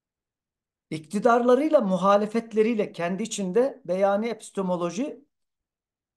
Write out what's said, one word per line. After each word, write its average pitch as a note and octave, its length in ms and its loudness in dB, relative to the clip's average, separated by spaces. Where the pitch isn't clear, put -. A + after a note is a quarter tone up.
İktidarlarıyla, B3 880 2
muhalefetleriyle G#3 1120 0
kendi F3 300 -4
içinde G#3 640 -2
beyani G3 440 0
epistemoloji F#3 1000 -6